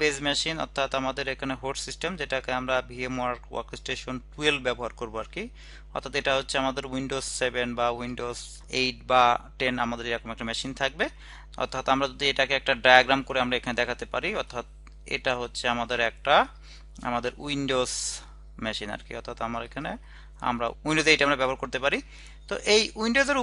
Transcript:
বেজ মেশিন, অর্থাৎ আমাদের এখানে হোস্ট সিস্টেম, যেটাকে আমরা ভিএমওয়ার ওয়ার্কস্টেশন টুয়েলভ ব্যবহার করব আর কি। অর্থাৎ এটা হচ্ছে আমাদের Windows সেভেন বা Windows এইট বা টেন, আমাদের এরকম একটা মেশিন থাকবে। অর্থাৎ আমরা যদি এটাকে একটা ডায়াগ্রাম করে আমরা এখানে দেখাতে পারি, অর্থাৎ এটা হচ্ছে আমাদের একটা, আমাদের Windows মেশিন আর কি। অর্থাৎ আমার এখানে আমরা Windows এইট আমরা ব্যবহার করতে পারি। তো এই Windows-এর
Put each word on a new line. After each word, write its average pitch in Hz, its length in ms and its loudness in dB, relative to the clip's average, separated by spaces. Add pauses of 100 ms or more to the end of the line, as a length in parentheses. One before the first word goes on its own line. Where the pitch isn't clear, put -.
বেজ 151 160 4 (100)
মেশিন, 151 380 0
অর্থাৎ 135 300 0
আমাদের 135 340 -2
এখানে 135 340 -4
হোস্ট 135 220 -4
সিস্টেম, 160 320 -6
যেটাকে 135 340 -4 (100)
আমরা 127 140 0 (140)
ভিএমওয়ার 123 460 -4 (160)
ওয়ার্কস্টেশন - 680 -8
টুয়েলভ 147 440 0
ব্যবহার 120 380 -2
করব 110 220 -6
আর - 120 -16
কি। 185 80 -6 (520)
অর্থাৎ 139 260 -6
এটা 139 180 2
হচ্ছে 135 200 -2
আমাদের 135 260 0 (100)
Windows 131 320 -4 (140)
সেভেন 123 280 0 (100)
বা 120 80 4 (160)
Windows 120 380 -6 (280)
এইট 127 300 0 (120)
বা 127 120 8 (360)
টেন, 127 200 2
আমাদের 117 280 -2
এরকম 117 280 -4
একটা 117 160 -8
মেশিন 131 240 -6
থাকবে। 143 320 -2 (560)
অর্থাৎ 131 220 -4 (100)
আমরা 135 180 2
যদি 131 200 -4
এটাকে 135 280 2
একটা 135 140 2
ডায়াগ্রাম 127 480 8
করে 131 220 -2
আমরা 123 120 2
এখানে 120 260 -2
দেখাতে 120 300 -4
পারি, 131 160 -2 (140)
অর্থাৎ 120 240 -8 (400)
এটা 135 340 0
হচ্ছে 123 240 -4 (100)
আমাদের 120 240 0 (120)
একটা, - 240 2 (760)
আমাদের 120 240 0 (160)
Windows 131 440 2 (720)
মেশিন 107 300 -4
আর 110 120 -8
কি। - 140 -12
অর্থাৎ 120 180 -10 (100)
আমার 117 200 -4
এখানে - 220 -8 (600)
আমরা 120 160 0 (200)
Windows 156 260 4
এইট 143 140 6
আমরা 143 100 4
ব্যবহার 131 280 0
করতে 131 200 -2
পারি। 185 160 2 (480)
তো 202 60 -4 (200)
এই 214 80 8 (200)
Windows-এর 269 400 4